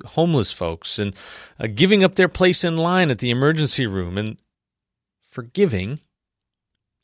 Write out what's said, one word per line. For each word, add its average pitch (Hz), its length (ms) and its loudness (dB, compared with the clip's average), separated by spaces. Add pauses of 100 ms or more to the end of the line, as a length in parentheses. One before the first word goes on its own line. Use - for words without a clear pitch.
homeless 160 460 0
folks - 480 -6
and, 101 160 -4 (440)
uh, 117 140 -6
giving 190 300 4
up 190 120 2
their 185 120 4
place 185 360 2
in 165 140 0
line 170 320 2
at 120 100 -2
the 123 120 -2
emergency 139 560 0
room 92 300 -4
and 107 200 -6 (840)
forgiving 123 760 -2 (1040)